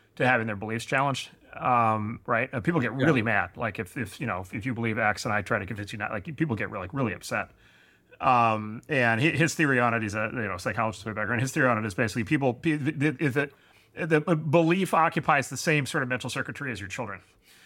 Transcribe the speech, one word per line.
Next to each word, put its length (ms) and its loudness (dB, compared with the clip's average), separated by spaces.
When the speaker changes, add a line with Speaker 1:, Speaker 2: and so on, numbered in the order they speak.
Speaker 1:
to 100 0
having 220 4
their 80 -4
beliefs 300 -6
challenged, 440 0
um, 680 2
right? 280 0
Uh, 80 -4
people 180 2
get 180 -2
Speaker 2:
Yeah. 80 2
Speaker 1:
really 160 4
mad. 360 0
Like, 220 -4
if, 180 -8
if, 240 -8
you 60 -4
know, 120 -2
if, 140 -12
if 120 -6
you 80 -2
believe 240 -2
X 280 0
and 80 -2
I 80 0
try 180 0
to 60 -6
convince 260 -8
you 80 -10
not, 120 -4
like, 260 -8
people 180 0
get 140 -4
really, 140 -8
like, 100 -12
really 180 0
upset. 380 -6
Um, 640 2
and 320 4
hi-, 120 4
his 240 2
theory 260 4
on 120 4
it, 100 0
he's 120 -4
a, 180 -2
you 140 -4
know, 80 -4
psychologist 480 -4
by 80 -6
background. 300 -2
His 100 -2
theory 160 2
on 100 4
it 80 -2
is 80 -4
basically 300 -2
people, 300 2
pe-, 240 0
the, 140 -2
the, 300 0
is 120 0
that 180 0
the 280 2
belief 720 2
occupies 560 2
the 80 -8
same 280 2
sort 160 -2
of 60 -2
mental 220 -4
circuitry 420 -6
as 80 -6
your 80 -10
children. 320 -10